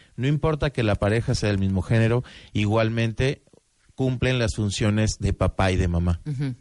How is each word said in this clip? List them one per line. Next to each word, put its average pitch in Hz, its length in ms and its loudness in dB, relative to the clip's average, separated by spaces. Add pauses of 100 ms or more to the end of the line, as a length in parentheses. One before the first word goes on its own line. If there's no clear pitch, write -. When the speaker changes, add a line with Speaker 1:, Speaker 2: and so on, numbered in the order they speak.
(160)
Speaker 1:
no 120 120 -4
importa 151 440 0
que 127 100 -4
la 104 140 2
pareja 113 400 0
sea 107 140 0
del 101 100 0
mismo 95 240 0
género, 117 400 2 (300)
igualmente 113 920 0 (500)
cumplen 127 460 0
las 113 160 0
funciones 104 640 0
de 98 140 0
papá 95 380 0
y 95 40 2
de 90 120 2
mamá. 85 380 0
Speaker 2:
Ujú. 135 360 -4